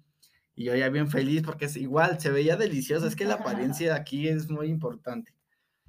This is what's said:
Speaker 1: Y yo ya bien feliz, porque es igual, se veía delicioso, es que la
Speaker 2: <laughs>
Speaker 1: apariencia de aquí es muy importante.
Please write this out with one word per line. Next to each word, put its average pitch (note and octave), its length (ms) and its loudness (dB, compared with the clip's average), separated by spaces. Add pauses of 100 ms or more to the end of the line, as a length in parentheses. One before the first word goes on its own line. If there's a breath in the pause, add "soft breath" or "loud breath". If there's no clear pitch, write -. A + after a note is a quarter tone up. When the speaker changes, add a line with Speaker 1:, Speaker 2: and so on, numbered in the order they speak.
(560 soft breath)
Speaker 1:
Y A#2+ 100 -6
yo B2 100 2
ya C3 140 4
bien D3 200 2
feliz, D3 340 2
porque D3 220 -4
es D3 120 -4
igual, D#3 420 2
se D3 120 0
veía D3+ 260 4
delicioso, D#3+ 500 0
es - 80 -4
que G3 100 -2
la G#3 100 2
Speaker 2:
<laughs> C#3 440 -2
Speaker 1:
apariencia D#3+ 140 2
de D3 60 0
aquí D3+ 280 -4
es D#3 220 0
muy D3+ 180 -4
importante. B2 680 -6 (560)